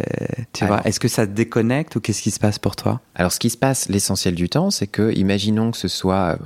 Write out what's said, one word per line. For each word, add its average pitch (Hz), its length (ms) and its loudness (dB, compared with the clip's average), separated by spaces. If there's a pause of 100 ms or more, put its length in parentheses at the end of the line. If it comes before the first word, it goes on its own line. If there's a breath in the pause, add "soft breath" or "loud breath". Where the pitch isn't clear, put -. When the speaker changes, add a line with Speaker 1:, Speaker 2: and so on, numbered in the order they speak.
(520)
Speaker 1:
tu - 120 -4
Speaker 2:
Alors 104 140 4
Speaker 1:
vois, - 80 -2
est-ce 107 140 -2
que 123 80 0
ça 113 180 2
te 98 60 -6
déconnecte 117 640 0
ou 113 40 -2
qu'est-ce - 220 -2
qui - 100 0
se - 80 -4
passe 104 180 2
pour - 180 -2
toi ? 107 240 -2 (140)
Speaker 2:
Alors, 90 180 2
ce - 60 -4
qui 123 120 0
se - 60 -8
passe 135 320 0
l'essentiel 98 460 0
du 87 160 0
temps, 180 200 2
c'est - 180 -2
que, 107 280 2
imaginons 101 540 2
que 113 80 -6
ce 95 100 -2
soit, 92 580 0